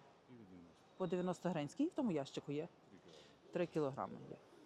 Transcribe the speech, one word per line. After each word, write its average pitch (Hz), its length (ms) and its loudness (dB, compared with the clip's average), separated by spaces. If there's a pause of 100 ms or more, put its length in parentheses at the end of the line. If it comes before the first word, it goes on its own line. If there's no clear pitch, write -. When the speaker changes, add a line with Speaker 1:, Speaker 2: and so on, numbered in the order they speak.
(280)
Speaker 1:
дев'яносто. 92 720 -18
Speaker 2:
По 185 100 2
дев'яносто 180 420 2
гривень. 147 200 0
Скільки 320 220 2
в - 40 -12
тому 254 160 4
ящику 143 400 0
є? 151 160 0 (840)
Три 175 160 2
кілограми 135 480 0 (140)
є. - 60 -10 (300)